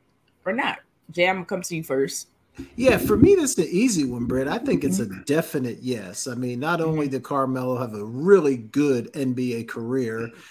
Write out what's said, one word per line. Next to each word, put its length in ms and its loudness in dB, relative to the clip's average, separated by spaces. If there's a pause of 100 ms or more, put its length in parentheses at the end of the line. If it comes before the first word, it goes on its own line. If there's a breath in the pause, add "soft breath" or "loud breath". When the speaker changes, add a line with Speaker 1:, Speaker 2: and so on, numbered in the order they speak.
(460)
Speaker 1:
or 60 -2
not? 260 -4 (320)
Jay, 180 2
I'm 80 0
gonna 100 -8
come 160 -6
to 140 -8
you 60 -6
first. 460 -4 (480 loud breath)
Speaker 2:
Yeah, 220 4
for 180 2
me, 180 10
that's 200 2
the 120 2
easy 380 2
one, 220 -4
Brett. 200 0
I 120 -4
think 260 0
it's 140 0
a 80 -2
Speaker 1:
Mm-hmm. 160 -12
Speaker 2:
definite 580 -2
yes. 460 -6
I 80 -8
mean, 260 -6
not 220 -2
only 240 0
Speaker 1:
Mm-hmm. 60 -4
Speaker 2:
did 100 -4
Carmelo 560 -2
have 160 -6
a 100 -8
really 540 4
good 560 0
N 180 -2
B 220 -2
A 100 -6
career, 680 -6 (200 loud breath)